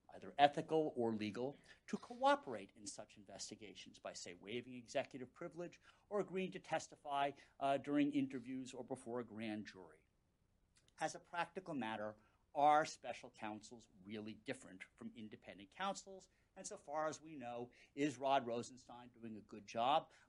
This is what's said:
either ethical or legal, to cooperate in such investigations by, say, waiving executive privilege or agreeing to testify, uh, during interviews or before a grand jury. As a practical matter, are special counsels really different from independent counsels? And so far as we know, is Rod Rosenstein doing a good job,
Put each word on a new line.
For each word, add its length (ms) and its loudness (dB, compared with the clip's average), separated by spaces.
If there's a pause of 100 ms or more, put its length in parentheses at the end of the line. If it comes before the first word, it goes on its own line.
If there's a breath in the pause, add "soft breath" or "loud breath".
(160)
either 220 -14
ethical 580 6
or 180 2
legal, 440 -2 (300 soft breath)
to 100 -2
cooperate 840 2
in 80 -16
such 300 -12
investigations 840 -14
by, 120 -8
say, 280 -12
waiving 340 -8
executive 580 -6
privilege 460 -10 (300 soft breath)
or 100 0
agreeing 320 -2
to 80 -10
testify, 720 0 (280 soft breath)
uh, 180 4
during 340 4
interviews 640 -2
or 100 -8
before 360 -4
a 60 -4
grand 400 -6
jury. 340 -16 (1000)
As 160 -2
a 40 -14
practical 540 -4
matter, 420 -2 (380)
are 320 8
special 540 -8
counsels 440 -8 (220)
really 400 -8
different 360 -8 (160)
from 200 -10
independent 600 -14
counsels? 500 -6 (300)
And 100 -10
so 80 -12 (100)
far 220 2
as 160 -4
we 140 -12
know, 320 -4 (260 soft breath)
is 240 2
Rod 260 6
Rosenstein 600 -6 (120)
doing 180 -8
a 160 -16
good 120 -12
job, 420 2 (220 soft breath)